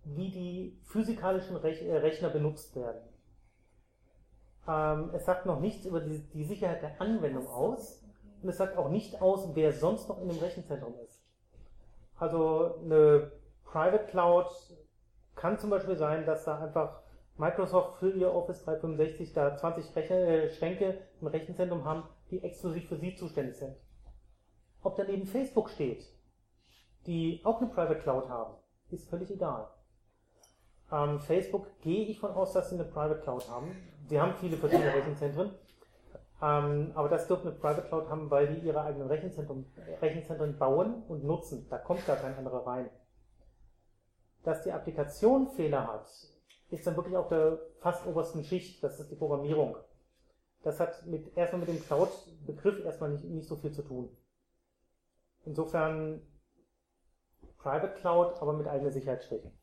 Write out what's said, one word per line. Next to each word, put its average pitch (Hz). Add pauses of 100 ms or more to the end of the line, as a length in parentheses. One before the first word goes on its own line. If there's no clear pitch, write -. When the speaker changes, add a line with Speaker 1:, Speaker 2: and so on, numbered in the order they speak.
Speaker 1:
wie 160
die 180
physikalischen 190
Rech-, 160
äh, 170
Rechner 156
benutzt 151
werden. 117 (1700)
Ähm, 156
es -
sagt 180
noch 156
nichts 208
über 170
die, 151 (140)
die 151
Sicherheit 180
der 151
Anwendung 160
Speaker 2:
Ach 120
so, 120
Speaker 1:
aus. 208
Speaker 2:
okay. - (100)
Speaker 1:
Und 185
es 175
sagt 190
auch 180
nicht 196
aus, 185
wer 156
sonst 196
noch 185
in 180
dem 165
Rechenzentrum 147 (100)
ist. - (920)
Also 160
eine 151 (340)
Private 185
Cloud 175 (880)
kann 185
zum 208
Beispiel 185
sein, 156
dass 156
da 151
einfach 156 (340)
Microsoft 180
für 185
ihr 180
Office 175
dreihundertfünfundsechzig 156
da 143
zwanzig -
Rechner, 165
äh, 165
Schränke 185 (220)
im 160
Rechenzentrum 160
haben, 160 (260)
die 185
exklusiv 170
für 165
sie 175
zuständig 143
sind. 135 (1080)
Ob 190
daneben 196
Facebook 254
steht, - (1000)
die 165
auch 226
eine 247
Private 165
Cloud 131
haben, 113 (360)
ist -
völlig 180
egal. 143 (1200)
Ähm, 147
Facebook 196
gehe 190
ich 214
von -
aus, 185
dass 180
sie 180
eine 170
Private 151
Cloud 127
haben. 143 (320)
Sie 147
haben 185
viele 165
verschiedene 147
Rechenzentren. 147 (880)
Ähm, 147
aber 147
das 160
dürfen 180
eine -
Private 151
Cloud 160
haben, 156
weil 147
die 165
ihre 151
eigenen 139
Rechenzentrum, 147 (340)
Rechenzentren 156
bauen 170
und 147
nutzen. 147
Da 120
kommt -
gar 143
kein 131
anderer 127
rein. 123 (1600)
Dass 160
die 190
Applikation 170
Fehler 143
hat, 110 (600)
ist -
dann 170
wirklich 175
auf 180
der 160 (220)
fast 175
obersten 160
Schicht. -
Das 143
ist 147
die 151
Programmierung. 147 (840)
Das 151
hat 165
mit, 160
erstmal 175
mit 170
dem 165
Cloud-Begriff 151
erstmal 151
nicht, 147
nicht 165
so 156
viel 147
zu 147
tun. 127 (1400)
Insofern 156 (1400)
Private 139
Cloud, 175
aber 151
mit 151
eigenen 143
Sicherheitsstrichen. 123 (120)